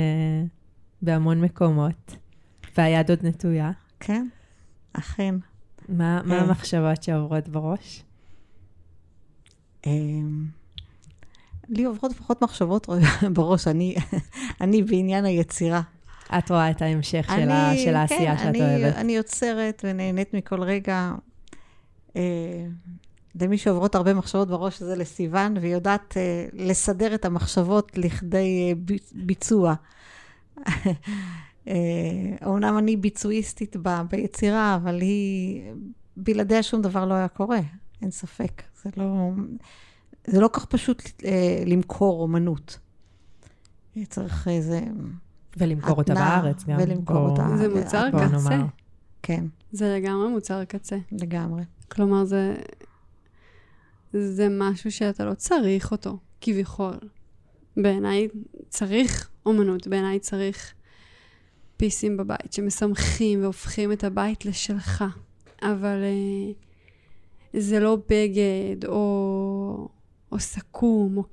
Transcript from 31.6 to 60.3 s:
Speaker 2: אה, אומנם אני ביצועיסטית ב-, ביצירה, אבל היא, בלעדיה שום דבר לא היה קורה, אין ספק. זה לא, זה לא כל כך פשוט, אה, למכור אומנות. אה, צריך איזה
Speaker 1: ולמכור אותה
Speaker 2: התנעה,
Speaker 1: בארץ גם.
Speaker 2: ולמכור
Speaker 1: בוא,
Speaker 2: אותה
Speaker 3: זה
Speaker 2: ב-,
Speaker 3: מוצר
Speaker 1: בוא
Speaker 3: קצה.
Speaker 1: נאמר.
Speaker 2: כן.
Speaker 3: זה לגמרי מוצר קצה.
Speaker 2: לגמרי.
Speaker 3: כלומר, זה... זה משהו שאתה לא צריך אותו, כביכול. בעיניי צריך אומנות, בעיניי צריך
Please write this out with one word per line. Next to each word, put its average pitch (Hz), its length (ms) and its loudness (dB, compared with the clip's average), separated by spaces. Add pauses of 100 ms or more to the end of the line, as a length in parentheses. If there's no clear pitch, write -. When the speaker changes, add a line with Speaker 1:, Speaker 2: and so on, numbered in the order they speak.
Speaker 2:
אה, 190 60 -4 (720)
אומנם 208 320 2
אני 214 200 2
ביצועיסטית 208 840 -2
ב-, 175 280 -2
ביצירה, 208 680 0
אבל 175 260 -2
היא, 196 600 -2 (560)
בלעדיה 214 460 2
שום 220 180 -2
דבר 190 240 0
לא 190 80 0
היה 185 140 2
קורה, 214 320 -2 (420)
אין 190 100 -6
ספק. - 500 -8 (220)
זה 196 140 -6
לא, 196 320 0 (960)
זה 190 120 6
לא 220 80 8
כל 226 120 0
כך - 60 -10
פשוט, - 360 0 (240)
אה, 180 400 2
למכור 180 560 2
אומנות. 165 580 -2 (1160)
אה, 214 80 -8
צריך 190 420 -6
איזה 165 340 0 (760)
Speaker 1:
ולמכור 160 400 2
אותה 147 160 2
Speaker 2:
התנעה, 180 280 4
Speaker 1:
בארץ 143 220 0
גם. 147 160 0
Speaker 2:
ולמכור 165 400 2
Speaker 1:
בוא, 143 100 4
Speaker 2:
אותה 143 280 2
Speaker 3:
זה 214 120 4
Speaker 2:
ב-, 202 80 -2
Speaker 3:
מוצר 208 340 0
Speaker 1:
בוא 277 80 4
Speaker 3:
קצה. 143 300 4
Speaker 1:
נאמר. 139 160 2 (580)
Speaker 2:
כן. 165 220 -4 (260)
Speaker 3:
זה 202 240 -2
לגמרי 196 320 0
מוצר 196 380 -4
קצה. 196 320 -8 (140)
Speaker 2:
לגמרי. 170 520 -4 (280)
Speaker 3:
כלומר, 196 340 4
זה... 196 300 0 (1600)
זה 202 380 0
משהו 196 400 -2
שאתה 208 340 -2
לא 208 80 -2
צריך 202 580 0
אותו, 202 260 -6 (240)
כביכול. 196 520 -2 (840)
בעיניי 202 500 2 (420)
צריך 220 600 0 (160)
אומנות, 202 420 2
בעיניי 190 320 0
צריך 196 540 -6 (1040)